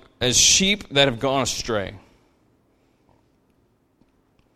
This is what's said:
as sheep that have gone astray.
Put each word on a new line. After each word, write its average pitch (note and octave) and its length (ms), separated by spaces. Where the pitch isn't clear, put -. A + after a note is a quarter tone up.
as B2 180
sheep G3 520
that C#3 180
have A#2 100
gone C3+ 240
astray. G#2 520